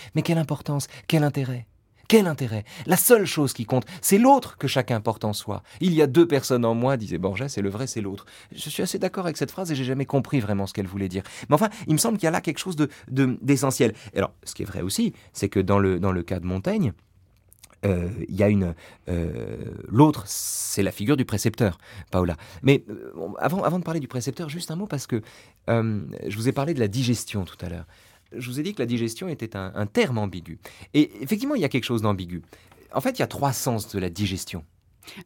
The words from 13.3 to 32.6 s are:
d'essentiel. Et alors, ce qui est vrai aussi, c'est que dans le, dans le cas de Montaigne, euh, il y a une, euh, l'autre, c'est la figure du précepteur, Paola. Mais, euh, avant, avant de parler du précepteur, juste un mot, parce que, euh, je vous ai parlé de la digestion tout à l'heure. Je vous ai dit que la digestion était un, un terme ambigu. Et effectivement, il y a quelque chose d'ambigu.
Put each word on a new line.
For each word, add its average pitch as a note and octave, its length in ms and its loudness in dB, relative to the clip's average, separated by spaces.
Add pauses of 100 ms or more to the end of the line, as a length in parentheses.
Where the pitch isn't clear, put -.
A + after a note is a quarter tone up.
d'essentiel. C3 520 2 (200)
Et G2 60 0
alors, F#2+ 120 0 (140)
ce - 100 -12
qui - 60 -10
est F#2+ 40 -4
vrai F#2 140 -8
aussi, B2 320 0 (220)
c'est - 160 -2
que G#2 100 2
dans G2+ 200 4
le, F#2+ 200 2
dans F#2+ 140 0
le F2 100 -2
cas F2+ 160 -4
de E2+ 60 -8
Montaigne, A#2 480 0 (920)
euh, F2+ 240 0 (200)
il F2+ 60 -8
y G2+ 80 4
a G2+ 40 6
une, F#2+ 260 4 (360)
euh, C2 480 -4 (320)
l'autre, A#2+ 380 6
c'est - 560 -4
la F#2 100 0
figure C3 240 2
du B2+ 80 0
précepteur, G#2 520 0 (320)
Paola. F2 280 2 (260)
Mais, C3+ 260 6
euh, G2+ 220 -12 (260)
avant, F3 260 0
avant F3 160 2
de E3+ 40 -4
parler E3 160 -4
du C3 80 -6
précepteur, C3 400 -6
juste D#3+ 240 -8
un D#3+ 60 -6
mot, G3+ 100 -6
parce C#3+ 200 -6
que, A2+ 140 -2 (480)
euh, A2 360 0 (200)
je G#2 120 -6
vous A2 100 -2
ai C3+ 60 2
parlé C#3+ 200 -2
de C#3 60 -2
la A2 80 2
digestion A2+ 560 0
tout - 160 -12
à F2+ 80 -8
l'heure. E2+ 180 -10 (500)
Je B2 140 -10
vous B2 100 -6
ai D3+ 40 -6
dit G3+ 100 -6
que F3 80 -6
la B2 40 0
digestion A#2 440 -2
était A#2 260 -8
un, F#2+ 180 -6
un G#2 120 -2
terme C#3 320 2
ambigu. F2 420 -4 (340)
Et D3 180 4 (100)
effectivement, A3 340 -2
il A3+ 60 0
y - 20 2
a C#3 60 0
quelque B2 160 0
chose A#2 160 0
d'ambigu. F#2 400 -2 (520)